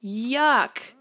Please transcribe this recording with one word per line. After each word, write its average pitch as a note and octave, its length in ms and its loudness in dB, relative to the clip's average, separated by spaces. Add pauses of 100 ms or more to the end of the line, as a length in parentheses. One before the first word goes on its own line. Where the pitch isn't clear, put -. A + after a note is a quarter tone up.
Yuck. A#3+ 960 0